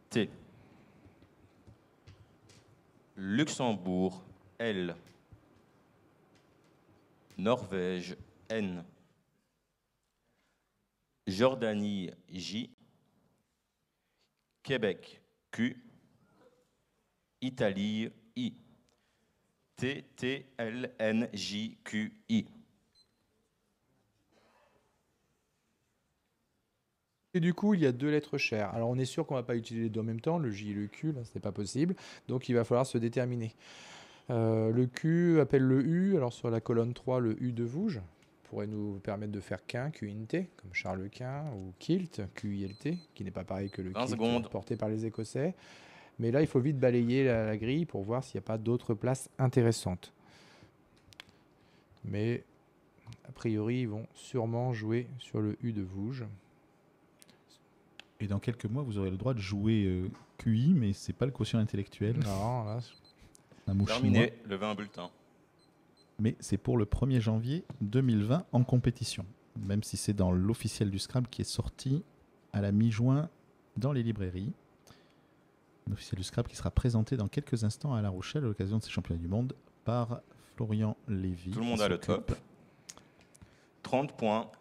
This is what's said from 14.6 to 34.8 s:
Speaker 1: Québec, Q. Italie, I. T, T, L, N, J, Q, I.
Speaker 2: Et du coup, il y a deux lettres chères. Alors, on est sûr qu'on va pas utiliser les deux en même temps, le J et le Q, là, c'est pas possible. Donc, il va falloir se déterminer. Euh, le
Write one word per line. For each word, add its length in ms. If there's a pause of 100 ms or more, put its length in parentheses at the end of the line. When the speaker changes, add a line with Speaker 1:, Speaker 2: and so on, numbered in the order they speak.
Speaker 1:
Québec, 580 (300)
Q. 320 (1600)
Italie, 680 (260)
I. 180 (1200)
T, 300 (100)
T, 300 (120)
L, 420
N, 340
J, 500
Q, 300 (160)
I. 160 (4000)
Speaker 2:
Et 60
du 140
coup, 200
il 60
y 60
a 80
deux 180
lettres 260
chères. 380
Alors, 140
on 100
est 60
sûr 200
qu'on 100
va 80
pas 120
utiliser 300
les 40
deux 120
en 20
même 160
temps, 180
le 140
J 200
et 20
le 140
Q, 260
là, 100
c'est 160
pas 140
possible. 420 (320)
Donc, 220
il 60
va 100
falloir 200
se 120
déterminer. 580 (760)
Euh, 400
le 160